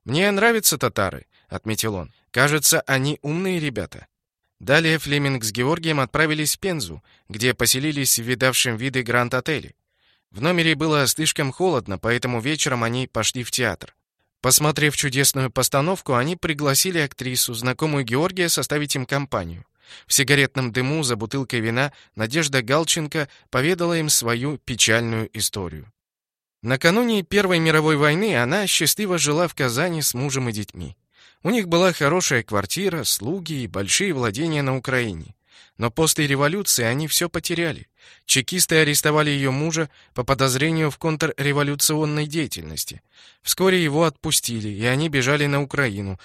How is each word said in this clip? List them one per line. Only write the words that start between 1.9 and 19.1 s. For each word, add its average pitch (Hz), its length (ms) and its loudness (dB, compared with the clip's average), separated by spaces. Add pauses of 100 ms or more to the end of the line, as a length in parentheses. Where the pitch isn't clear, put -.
он. 87 180 -10 (160)
«Кажется, 147 520 2
они 135 420 0
умные 175 360 -2
ребята». 120 460 -6 (540)
Далее 160 400 4
Флеминг 139 440 0
с 110 80 -2
Георгием 151 480 0
отправились 151 560 0
в - 40 -20
Пензу, 156 440 -6 (240)
где 113 260 0
поселились 131 640 0
в 117 40 -8
видавшем 123 520 2
виды 127 260 -2
Гранд-отеле. 120 720 -2 (580)
В 101 100 -10
номере 165 340 2
было 147 320 2
слишком 147 440 -2
холодно, 123 460 0
поэтому 120 420 -2
вечером 131 440 -2
они 120 240 -2
пошли 117 360 -2
в - 80 -8
театр. 113 440 -4 (460)
Посмотрев 147 540 2
чудесную 135 540 0
постановку, 139 640 0
они 135 220 0
пригласили 156 640 0
актрису, 127 540 -4
знакомую 127 520 -2
Георгия, 170 420 0
составить 147 480 -2
им 131 100 -2
компанию. 107 600 -4 (400)